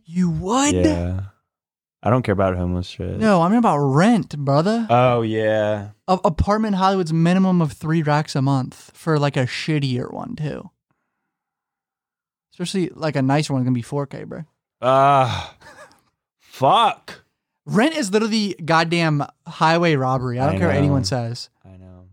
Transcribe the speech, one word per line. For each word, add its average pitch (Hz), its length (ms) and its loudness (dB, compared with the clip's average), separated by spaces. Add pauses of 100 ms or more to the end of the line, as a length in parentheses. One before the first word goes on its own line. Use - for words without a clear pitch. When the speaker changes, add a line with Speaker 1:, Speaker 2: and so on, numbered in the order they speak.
Speaker 1:
You 175 240 0
would? 214 460 0
Speaker 2:
Yeah. 90 460 0 (800)
I 98 80 -2
don't 113 140 2
care 104 100 0
about 95 220 0
homeless 90 320 -4
shit. 92 320 -8
Speaker 1:
No, 208 220 4
I'm 180 120 2
about 226 260 2
rent, 151 580 2
brother. 165 520 0
Speaker 2:
Oh, 120 320 4
yeah. 107 680 0 (180)
Speaker 1:
A 190 160 2
apartment 208 520 0
in 185 40 -2
Hollywood's 190 320 0
minimum 180 500 2
of 151 120 -2
three 160 280 -2
racks 151 360 -2
a 135 40 0
month 135 540 -4
for, 156 240 -2
like, 143 160 -2
a 139 100 0
shittier 139 680 -4
one, - 240 -10
too. 151 320 -8 (1800)
Especially, 180 420 -4
like, 156 200 -4
a 139 60 0
nicer 139 320 0
one's 131 120 0
gonna 127 80 0
be 120 80 -2
four 143 240 -6
K, - 180 -14
bro. 156 200 -14 (380)
Speaker 2:
Ah, 131 720 2 (840)
fuck. - 840 0 (420)
Speaker 1:
Rent 220 300 2
is 233 160 -4
literally 214 520 0
goddamn 165 600 0 (200)
highway 170 500 2
robbery. 127 440 -2
I 135 80 0
don't 165 80 0
Speaker 2:
I - 20 -2
Speaker 1:
care 175 100 0
what 147 60 0
Speaker 2:
know. 143 60 2
Speaker 1:
anyone 143 240 2
says. 120 460 -6 (160)
Speaker 2:
I 95 120 -20
know. 92 120 -20 (240)